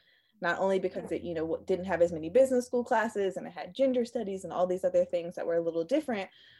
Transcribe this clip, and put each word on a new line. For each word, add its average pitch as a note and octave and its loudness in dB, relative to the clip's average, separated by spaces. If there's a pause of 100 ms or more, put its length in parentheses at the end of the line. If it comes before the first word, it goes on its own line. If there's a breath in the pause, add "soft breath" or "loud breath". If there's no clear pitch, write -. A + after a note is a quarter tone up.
(420 soft breath)
not F3 0
only F#3+ 2
because F3+ -4
it, E3 -4
you E3+ -6
know, D#3+ -2
w-, - -4
didn't F#3 -2
have E3+ 2
as E3+ 4
many D#3+ -6
business B3 4
school B3 -2
classes G#3+ 0
and D#3+ -10
it F3 -14
had D#3 -12
gender B3+ 2
studies G3 -6
and E3 -8
all F3+ 2
these F#3 -2
other F3+ 4
things F3 -4
that - -6
were E3 0
a E3+ 2
little E3 -2
different, A#3+ -2 (320 soft breath)